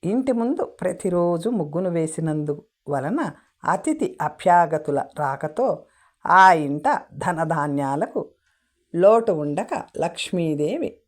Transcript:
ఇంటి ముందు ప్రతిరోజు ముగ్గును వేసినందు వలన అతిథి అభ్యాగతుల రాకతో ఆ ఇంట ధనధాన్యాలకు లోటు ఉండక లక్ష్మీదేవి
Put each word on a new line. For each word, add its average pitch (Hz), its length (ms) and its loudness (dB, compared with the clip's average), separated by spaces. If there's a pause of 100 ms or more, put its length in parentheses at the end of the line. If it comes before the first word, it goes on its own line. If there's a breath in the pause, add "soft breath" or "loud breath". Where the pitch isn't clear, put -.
ఇంటి 254 280 -2
ముందు 240 320 -2
ప్రతిరోజు 175 840 -2
ముగ్గును 180 420 -4
వేసినందు 156 720 -4 (240)
వలన 156 420 -4 (340 soft breath)
అతిథి 302 580 -2
అభ్యాగతుల 160 800 2 (140)
రాకతో 151 680 -4 (420 soft breath)
ఆ 185 260 8
ఇంట 151 500 0 (100)
ధనధాన్యాలకు 147 1160 -2 (640)
లోటు 214 380 6
ఉండక 151 520 -4 (140)
లక్ష్మీదేవి 165 1080 -4